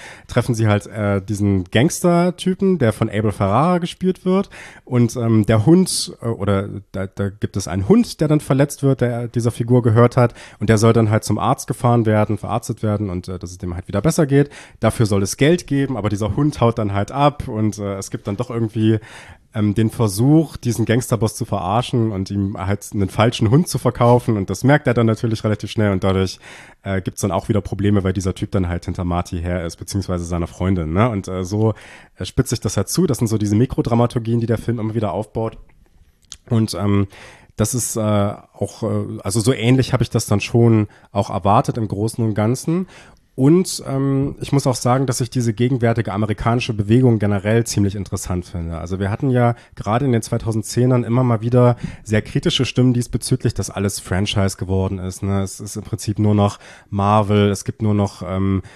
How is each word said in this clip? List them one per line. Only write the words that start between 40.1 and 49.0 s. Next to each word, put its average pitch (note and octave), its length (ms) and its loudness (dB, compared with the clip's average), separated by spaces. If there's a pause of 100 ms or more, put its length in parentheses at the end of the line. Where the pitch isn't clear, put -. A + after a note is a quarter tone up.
dann G2+ 160 0
schon A2+ 460 4 (240)
auch G2+ 180 -2
erwartet G#2 480 0
im A2 100 -4
Großen A2 380 -2
und A2 80 -2
Ganzen. C3 540 -2 (480)
Und, D#3+ 520 2
ähm, C3+ 540 -2
ich B2 100 -4
muss C#3 160 2
auch B2 80 2
sagen, B2+ 320 0
dass B2+ 120 -4
ich B2 120 -4
diese A#2 220 0
gegenwärtige A#2 600 0
amerikanische G#2+ 600 -2
Bewegung A2+ 440 4
generell G#2 480 0
ziemlich G2+ 300 0
interessant F#2 500 -6
finde. E2 320 -8
Also F2 220 -6
wir G2 100 0